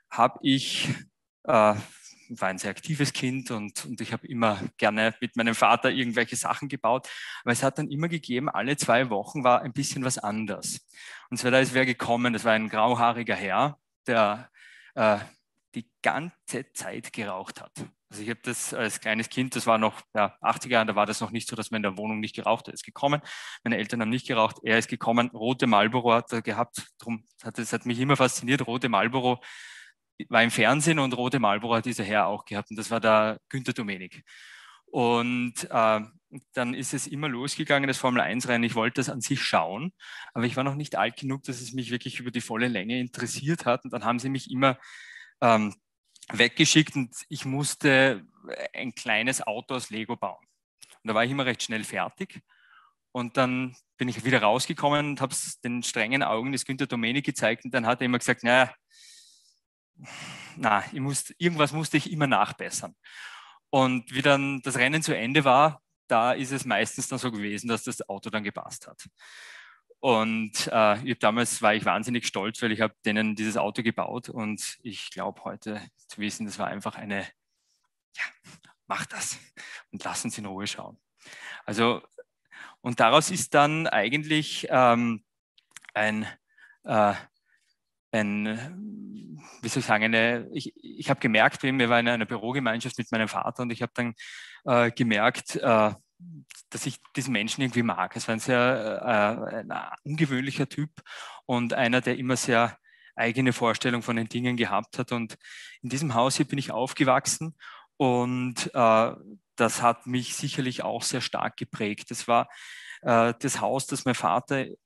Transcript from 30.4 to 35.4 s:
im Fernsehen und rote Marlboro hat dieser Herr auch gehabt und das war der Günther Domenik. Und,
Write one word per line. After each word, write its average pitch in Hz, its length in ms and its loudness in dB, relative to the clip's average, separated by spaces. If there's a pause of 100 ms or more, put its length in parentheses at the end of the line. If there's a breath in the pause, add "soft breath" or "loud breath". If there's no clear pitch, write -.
im 117 100 4
Fernsehen 147 460 4
und 135 160 0
rote 123 260 0
Marlboro 107 340 2
hat 113 100 0
dieser 117 200 -4
Herr 101 220 2
auch 104 180 -4
gehabt 104 260 -8
und 107 60 -10
das 107 140 -8
war 117 100 -2
der 107 480 4
Günther 127 240 -4
Domenik. 98 520 -8 (640 loud breath)
Und, 120 840 0